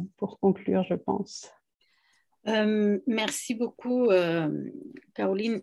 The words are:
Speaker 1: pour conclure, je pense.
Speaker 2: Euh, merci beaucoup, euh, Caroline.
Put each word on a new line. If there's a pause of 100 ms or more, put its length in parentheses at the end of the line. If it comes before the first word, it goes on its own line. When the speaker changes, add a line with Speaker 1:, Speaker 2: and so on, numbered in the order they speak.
(160)
Speaker 1:
pour
conclure,
je
pense. (960)
Speaker 2:
Euh,
merci
beaucoup,
euh, (680)
Caroline.